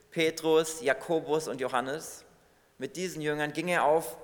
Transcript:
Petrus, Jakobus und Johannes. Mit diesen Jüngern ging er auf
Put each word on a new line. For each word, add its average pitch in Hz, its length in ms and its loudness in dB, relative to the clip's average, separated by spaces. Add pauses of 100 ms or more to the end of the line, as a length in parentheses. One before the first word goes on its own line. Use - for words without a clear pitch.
(120)
Petrus, 160 720 2
Jakobus 151 640 0
und 127 120 -4
Johannes. 131 640 -2 (540)
Mit 131 200 -8
diesen 165 240 -6
Jüngern 151 300 -2
ging 165 180 -4
er 156 160 4
auf 151 380 2